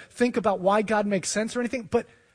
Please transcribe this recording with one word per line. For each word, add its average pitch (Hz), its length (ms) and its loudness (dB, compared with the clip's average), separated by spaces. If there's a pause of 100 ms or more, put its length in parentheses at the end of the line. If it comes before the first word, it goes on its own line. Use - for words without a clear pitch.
(100)
think 240 260 0
about 196 240 0
why 202 220 4
God 208 220 0
makes 202 260 -2
sense 220 260 -4
or 247 40 0
anything, 240 300 -4
but, 233 160 0 (280)